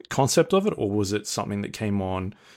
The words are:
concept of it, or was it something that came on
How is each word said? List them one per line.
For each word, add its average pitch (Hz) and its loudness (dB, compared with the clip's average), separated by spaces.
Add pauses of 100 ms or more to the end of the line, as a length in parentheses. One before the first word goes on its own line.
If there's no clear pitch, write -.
concept 160 2
of 196 4
it, 202 0
or 104 0
was 101 0
it 104 -2
something 101 -4
that - -6
came 101 -2
on 92 -4 (220)